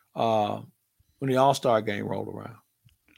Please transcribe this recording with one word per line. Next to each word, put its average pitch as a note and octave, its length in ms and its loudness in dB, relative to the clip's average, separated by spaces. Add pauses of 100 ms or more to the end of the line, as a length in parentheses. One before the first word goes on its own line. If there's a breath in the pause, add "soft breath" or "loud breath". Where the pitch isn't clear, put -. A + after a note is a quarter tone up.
(160)
uh, G#2+ 460 0 (560)
when C3+ 140 -2
the B2+ 60 2
All-Star C3 440 4
game G#2 240 -4
rolled G#2 240 -6
around. G#2 260 -12 (640)